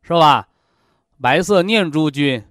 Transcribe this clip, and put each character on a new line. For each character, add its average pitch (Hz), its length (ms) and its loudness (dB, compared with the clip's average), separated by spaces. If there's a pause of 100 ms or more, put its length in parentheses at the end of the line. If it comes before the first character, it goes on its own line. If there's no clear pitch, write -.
是 - 140 -8
吧？ 151 340 2 (720)
白 135 220 0
色 185 200 0
念 190 300 -2
珠 156 180 0
菌 135 400 -2